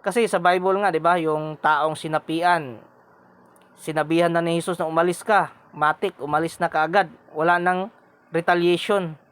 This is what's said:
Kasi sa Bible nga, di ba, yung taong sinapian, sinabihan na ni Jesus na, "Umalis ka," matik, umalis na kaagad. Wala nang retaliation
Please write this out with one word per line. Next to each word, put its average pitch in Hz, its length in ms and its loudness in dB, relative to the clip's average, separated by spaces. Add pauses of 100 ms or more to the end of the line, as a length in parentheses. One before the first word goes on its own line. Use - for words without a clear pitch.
Kasi 214 280 0
sa 196 80 0
Bible 185 440 2
nga, 190 120 0
di 156 80 -2
ba, 170 160 2
yung 156 400 -4
taong 151 400 0
sinapian, 160 840 -2 (960)
sinabihan 165 560 0
na 170 80 2
ni 170 160 0
Jesus 170 200 -4
na, 160 120 -4
"Umalis 170 320 0
ka," 190 320 2 (220)
matik, 156 420 -2
umalis 151 400 -2
na 170 140 -2
kaagad. 165 380 0 (260)
Wala 170 260 2
nang 185 320 -2 (380)
retaliation 175 840 0 (180)